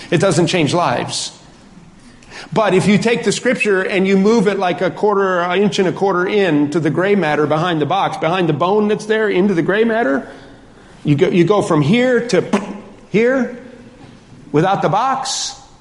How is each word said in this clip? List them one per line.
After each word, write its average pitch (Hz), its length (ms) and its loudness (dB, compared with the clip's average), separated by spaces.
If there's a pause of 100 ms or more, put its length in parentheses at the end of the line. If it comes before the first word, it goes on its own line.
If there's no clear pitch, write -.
(100)
it 165 80 2
doesn't 160 300 2
change 160 260 0
lives. - 640 -4 (1120)
But 190 220 2
if 170 120 2
you 202 120 4
take 233 260 0
the 202 80 0
scripture 214 500 0
and 190 240 0
you 196 100 2
move 202 300 2
it 196 120 0
like 180 220 -2
a 180 100 0
quarter, 196 500 0
an 180 220 0
inch 202 160 0
and 185 100 0
a 151 40 -2
quarter 185 340 -2
in 170 440 0
to 170 80 -2
the 160 120 0
gray 185 240 0
matter 151 320 2
behind 156 340 -2
the 147 60 0
box, 170 320 -2
behind 170 300 0
the 185 40 0
bone 190 340 0
that's 208 200 -4
there, 214 220 0
into 196 260 0
the 165 80 0
gray 190 200 0
matter, 233 460 0 (760)
you 147 120 2
go, - 120 2
you 170 160 4
go 202 180 2
from 156 180 0
here 240 480 2
to 175 160 0 (680)
here 240 480 0 (960)
without 185 300 0
the 175 60 0
box 254 680 -4 (220)